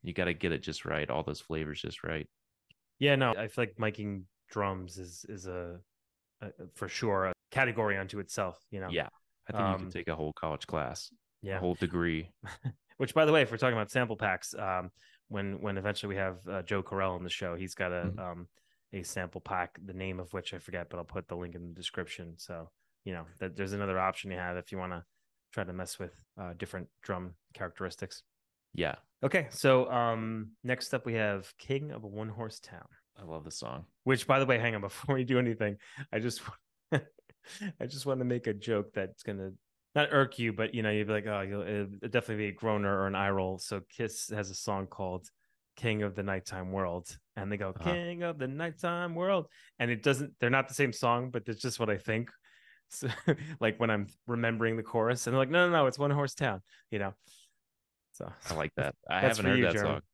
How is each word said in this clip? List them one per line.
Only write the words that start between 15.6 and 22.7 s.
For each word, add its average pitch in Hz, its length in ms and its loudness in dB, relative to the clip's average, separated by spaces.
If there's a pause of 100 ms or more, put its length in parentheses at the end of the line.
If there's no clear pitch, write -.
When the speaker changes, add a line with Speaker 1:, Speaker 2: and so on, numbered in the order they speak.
Speaker 2:
when 98 160 -2
eventually 101 380 -2
we 98 40 -2
have, 95 180 -2 (100)
uh, 92 140 -4
Joe 98 220 0
Corell 95 320 0
on 90 80 -6
the 87 60 -6
show, 87 260 -4
he's 92 200 -8
got 90 160 0
a, 87 140 -2
Speaker 1:
Mm-hmm. 92 140 -2
Speaker 2:
um, 87 280 -8 (460)
a 95 100 -6
sample 90 380 -6
pack, 90 440 -4
the 95 80 -10
name 92 280 -4
of 87 120 -10
which 95 200 -4
I 90 60 -10
forget, 87 300 -8
but 87 80 -8
I'll 87 60 -6
put - 240 -8
the 90 80 -6
link 87 200 -8
in 87 120 -10
the 85 60 -12
description. 85 640 -8
So, 82 320 -12 (340)